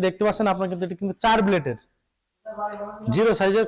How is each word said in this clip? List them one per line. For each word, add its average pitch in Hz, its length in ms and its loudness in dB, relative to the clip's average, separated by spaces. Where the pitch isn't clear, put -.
দেখতে 185 180 -2
পাচ্ছেন 214 280 2
আপনারা, 185 180 -2
কিন্তু 180 160 -4
এটা 175 140 -8
কিন্তু 196 140 -4
চার 226 220 4
ব্লেডের। 143 320 0
জিরো 220 240 4
সাইজের 202 300 2